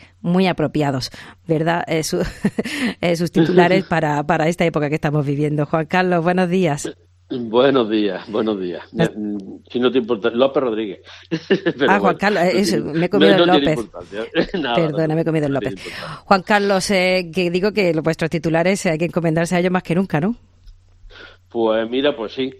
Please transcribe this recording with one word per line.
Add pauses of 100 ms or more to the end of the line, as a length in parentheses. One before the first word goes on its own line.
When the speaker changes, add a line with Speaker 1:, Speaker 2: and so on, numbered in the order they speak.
(200)
Speaker 1:
Muy
apropiados, (380)
¿verdad?
Eh,
su-,
<laughs>
eh,
sus
titulares
Speaker 2:
<laughs>
Speaker 1:
para, (160)
para
esta
época
que
estamos
viviendo.
Juan
Carlos,
buenos
días. (380)
Speaker 2:
Buenos
días,
buenos
días. (100)
Speaker 1:
Nos-
Speaker 2:
Mm, (340)
si
no
te
importa,
López
Rodríguez. (300)
<laughs> (300)
Pero
Speaker 1:
Ah,
Juan
Speaker 2:
bueno,
Speaker 1:
Carlos,
Speaker 2:
no
Speaker 1:
eh,
eso,
Speaker 2:
tiene,
Speaker 1:
me
he
comido
Speaker 2:
no,
Speaker 1:
el
Speaker 2:
no
tiene
Speaker 1:
López.
Speaker 2:
importancia. (280)
<laughs>
Nada,
Speaker 1:
Perdona,
Speaker 2:
no,
Speaker 1:
me
he
comido
el
Speaker 2:
no
Speaker 1:
López.
Speaker 2:
tiene
importancia.
Speaker 1:
Juan
Carlos,
eh,
que
digo
que
lo-,
vuestros
titulares,
eh,
hay
que
encomendarse
a
ellos
más
que
nunca,
¿no? (1160)
Speaker 2:
Pues
mira,
pues
sí,